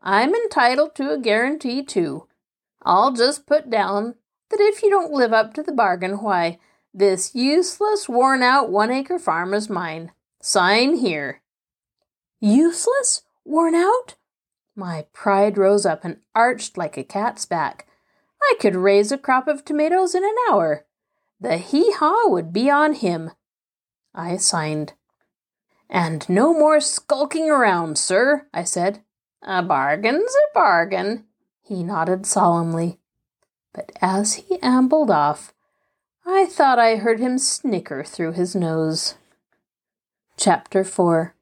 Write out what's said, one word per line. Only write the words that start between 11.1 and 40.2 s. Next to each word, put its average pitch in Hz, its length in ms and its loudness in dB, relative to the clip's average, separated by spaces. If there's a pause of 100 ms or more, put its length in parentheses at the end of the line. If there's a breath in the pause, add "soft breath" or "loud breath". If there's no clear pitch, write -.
Useless? 330 840 2 (220)
Worn 330 320 0
out? 427 400 0 (580)
My 175 380 -10
pride 202 460 2
rose 202 280 4
up 160 200 -2
and 170 160 -10 (120)
arched 233 440 0
like 165 200 -8
a 131 60 -10
cat's 226 420 -6
back. 156 400 -6 (560)
"I 554 180 2
could 190 160 0
raise 202 360 2
a 277 60 -4
crop 269 300 0
of 294 180 -4
tomatoes 339 500 0
in 370 80 0
an 427 120 -2 (140)
hour. 175 360 0 (560)
The 165 160 -2
hee-haw 359 720 0
would 170 240 -2
be 240 160 0
on 294 240 2
him." 170 380 -4 (840)
I 175 220 -8
signed. 151 560 -4 (960)
"And 165 400 -4
no 240 240 4
more 302 260 4
skulking 294 680 -4
around, 180 480 2
sir," 269 560 0
I 170 100 -6
said. 185 400 -4 (380)
"A 190 220 -4
bargain's 202 680 0
a 587 200 2
bargain," 196 720 2 (360)
he 180 220 -8
nodded 180 420 -2
solemnly. 170 720 0 (720)
But - 200 -14 (100)
as 202 320 0
he - 280 -6
ambled 254 480 2
off, 151 440 0 (720)
I 381 200 2
thought 269 340 2
I 226 180 4
heard 220 220 0
him 254 180 -2
snicker 175 640 -4
through 165 300 -6
his 180 200 -4
nose. 160 640 -2 (1200)